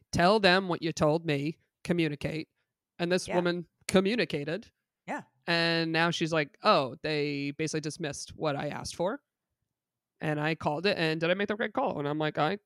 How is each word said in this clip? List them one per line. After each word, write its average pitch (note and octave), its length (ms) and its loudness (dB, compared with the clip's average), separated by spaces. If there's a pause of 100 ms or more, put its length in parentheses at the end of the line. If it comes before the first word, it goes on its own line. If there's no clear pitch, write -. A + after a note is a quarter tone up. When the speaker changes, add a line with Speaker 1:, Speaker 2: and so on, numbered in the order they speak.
(120)
Speaker 1:
"Tell F#3+ 280 6
them F#3+ 280 6
what E3+ 160 -2
you D#3+ 80 -2
told E3 340 2
me, D3 320 -2 (260)
communicate." D#3+ 680 -2 (500)
And F3 120 0
this F#3 160 2
Speaker 2:
Yeah. F#3+ 80 -4
Speaker 1:
woman F3 320 0 (200)
communicated. F#3 840 0 (360)
Speaker 2:
Yeah. F#3+ 160 -8 (240)
Speaker 1:
And E3 440 0
now E3 200 2
she's D#3+ 220 -2
like, D3+ 300 -2
"Oh, D#3+ 400 4
they D3 480 -2
basically D#3 300 -4
dismissed D3+ 540 -8
what D3+ 200 -2
I C#3 140 -6
asked C3 260 -10
for. G3+ 260 -2 (1000)
And D3+ 180 -2
I D#3 160 -2
called D#3+ 300 -4
it, G3+ 120 2
and D#3+ 220 0
did E3 100 0
I F3+ 40 4
make G3+ 160 -2
the G#3+ 60 -2
right A3 180 -6
call?" - 260 -2
And C#3+ 80 -2
I'm D3 120 -2
like, D3+ 180 -2
"I D#3+ 280 0